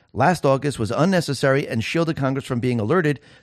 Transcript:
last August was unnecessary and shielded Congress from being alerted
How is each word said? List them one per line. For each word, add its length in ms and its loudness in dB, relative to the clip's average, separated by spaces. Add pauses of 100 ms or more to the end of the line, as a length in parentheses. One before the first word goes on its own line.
(120)
last 340 2
August 320 0
was 120 -2
unnecessary 760 2
and 160 -4
shielded 340 -2
Congress 280 -2
from 160 -4
being 180 0
alerted 400 0 (240)